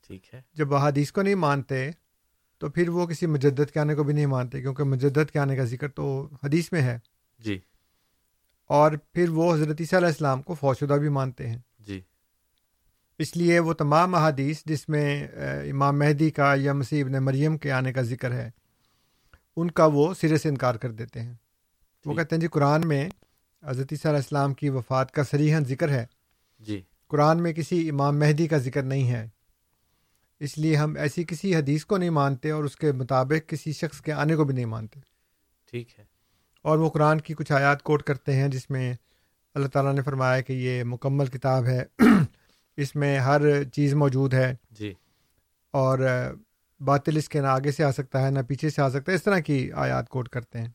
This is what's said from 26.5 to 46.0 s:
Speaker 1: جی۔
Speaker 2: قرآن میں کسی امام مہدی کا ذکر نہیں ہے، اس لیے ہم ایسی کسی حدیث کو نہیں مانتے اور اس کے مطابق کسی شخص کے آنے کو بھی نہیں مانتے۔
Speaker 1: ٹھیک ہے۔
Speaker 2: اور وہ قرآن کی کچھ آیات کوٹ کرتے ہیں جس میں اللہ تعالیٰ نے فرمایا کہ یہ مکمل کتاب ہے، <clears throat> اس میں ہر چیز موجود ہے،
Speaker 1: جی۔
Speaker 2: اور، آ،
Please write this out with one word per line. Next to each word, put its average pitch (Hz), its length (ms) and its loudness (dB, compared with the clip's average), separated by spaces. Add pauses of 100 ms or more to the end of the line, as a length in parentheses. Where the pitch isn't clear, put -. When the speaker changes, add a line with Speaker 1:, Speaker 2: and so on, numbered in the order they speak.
Speaker 1:
جی۔ 104 240 -8 (260)
Speaker 2:
قرآن 156 340 2
میں 170 100 -2
کسی 165 380 -2
امام 143 280 0
مہدی 151 280 4
کا 156 120 2
ذکر 131 240 -2
نہیں 131 280 0
ہے، 110 180 -6 (1120)
اس 143 180 -8
لیے 156 180 2
ہم 151 200 0
ایسی 151 280 -4
کسی 170 320 -2
حدیث 151 280 0
کو 208 120 0
نہیں 180 140 0
مانتے 143 400 0
اور 151 140 -2
اس 139 120 -6
کے 151 160 0
مطابق 131 560 0
کسی 156 240 -6
شخص - 280 -6
کے 151 120 -6
آنے 151 240 0
کو 156 80 2
بھی 135 100 -2
نہیں 123 100 -4
مانتے۔ 110 360 -10 (720)
Speaker 1:
ٹھیک 120 280 -14
ہے۔ 104 60 -20 (580)
Speaker 2:
اور 156 160 2
وہ 160 120 2
قرآن 151 300 2
کی 160 140 -10
کچھ 151 180 -4
آیات 139 300 2
کوٹ 147 200 0
کرتے 139 340 -2
ہیں 139 120 2
جس 131 220 -6
میں 127 240 -4 (600)
اللہ 139 120 -2
تعالیٰ 139 280 0
نے 139 80 0
فرمایا 131 380 0
کہ 131 120 -8
یہ 127 320 -4
مکمل 135 420 -2
کتاب 131 380 0
ہے، 127 200 0 (140)
<clears throat> 247 60 8 (720)
اس 143 200 -6
میں 143 220 2
ہر 143 460 4
چیز 143 300 0
موجود 135 400 2
ہے، 127 200 2 (160)
Speaker 1:
جی۔ 107 240 -10 (760)
Speaker 2:
اور، 131 280 0
آ، 127 340 -2 (480)